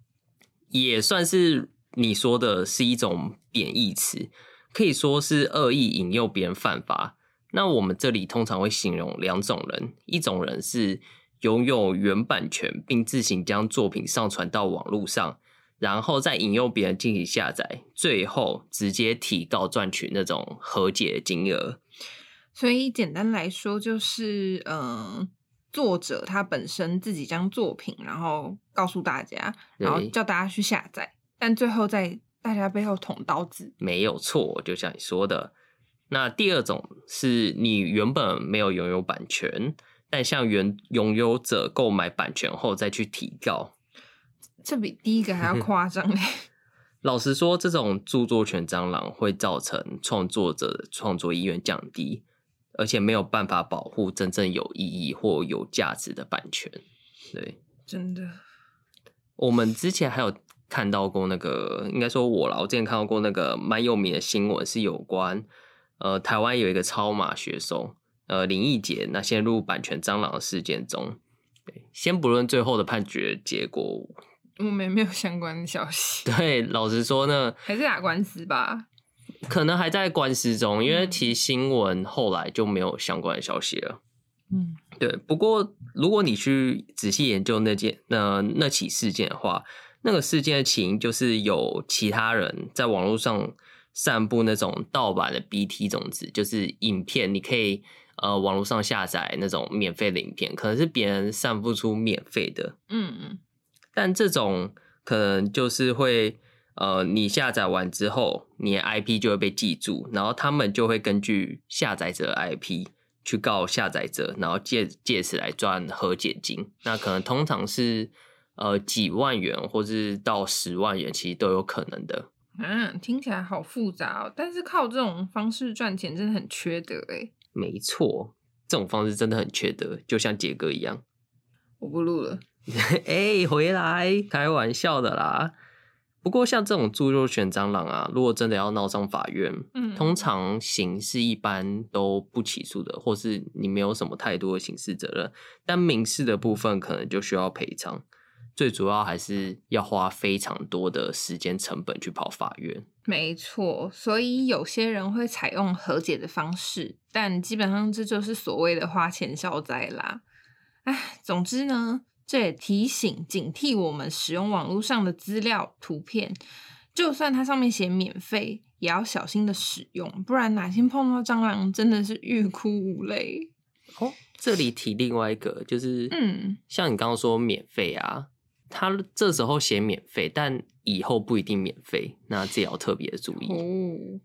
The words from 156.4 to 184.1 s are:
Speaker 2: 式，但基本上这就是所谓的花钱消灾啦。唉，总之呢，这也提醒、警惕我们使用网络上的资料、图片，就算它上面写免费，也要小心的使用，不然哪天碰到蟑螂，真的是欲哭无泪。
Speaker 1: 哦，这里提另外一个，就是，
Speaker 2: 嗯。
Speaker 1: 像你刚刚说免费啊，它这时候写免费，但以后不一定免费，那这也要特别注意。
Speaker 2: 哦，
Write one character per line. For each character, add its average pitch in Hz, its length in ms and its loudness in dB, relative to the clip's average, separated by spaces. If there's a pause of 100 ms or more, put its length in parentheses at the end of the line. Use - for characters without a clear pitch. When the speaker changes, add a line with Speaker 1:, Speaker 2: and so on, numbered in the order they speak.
Speaker 2:
式， - 440 -8 (120)
但 196 300 0
基 220 160 -4
本 202 140 2
上 208 200 0
这 214 140 -2
就 208 160 0
是 214 140 -4
所 139 200 -6
谓 165 200 2
的 165 120 -2
花 170 220 0
钱 151 260 -6
消 156 240 -4
灾 123 280 -4
啦。 - 340 -8 (640)
唉， - 400 -4
总 180 180 0
之 254 220 0
呢， 247 380 0 (240)
这 277 120 2
也 185 140 2
提 202 340 0
醒、 196 400 -2
警 165 260 -4
惕 277 240 0
我 175 140 2
们 147 200 -6
使 - 240 -4
用 196 160 0
网 165 180 0
络 196 140 0
上 226 200 2
的 180 100 2
资 208 280 -4
料、 208 400 -2
图 156 180 -8
片， - 360 -4 (600)
就 339 160 2
算 285 220 0
它 262 100 2
上 269 140 2
面 247 140 4
写 190 180 0
免 185 320 0
费， 220 420 -4 (180)
也 170 80 0
要 175 140 2
小 - 240 -4
心 208 200 2
的 202 80 2
使 - 380 -6
用， 175 320 -8
不 247 100 0
然 226 200 4
哪 180 140 -2
天 226 180 4
碰 254 240 2
到 247 120 2
蟑 233 180 2
螂， 202 320 2
真 220 160 4
的 208 160 6
是 214 180 -4
欲 220 240 2
哭 190 220 -2
无 190 360 -2
泪。 208 460 -4 (480)
Speaker 1:
哦， 240 140 -2 (240)
这 226 180 2
里 135 160 4
提 113 220 -4
另 117 220 2
外 110 180 2
一 - 20 0
个， - 320 -6
就 120 120 0
是， 123 320 -2
Speaker 2:
嗯。 202 480 0 (100)
Speaker 1:
像 165 240 2
你 104 40 2
刚 117 120 0
刚 117 80 2
说 113 220 4
免 113 320 0
费 87 240 -2
啊， - 320 -6 (420)
它 190 260 -2 (200)
这 196 180 4
时 123 100 2
候 135 160 2
写 107 220 2
免 104 260 0
费， 92 220 -2
但 135 340 -2 (220)
以 95 180 0
后 120 160 2
不 107 200 0
一 98 40 0
定 101 160 0
免 95 240 -2
费， - 360 -6 (100)
那 98 180 -2
这 - 140 -2
也 95 60 2
要 - 100 -6
特 - 180 0
别 - 220 -6
注 - 240 -8
意。 - 60 -8
Speaker 2:
哦， 185 800 -4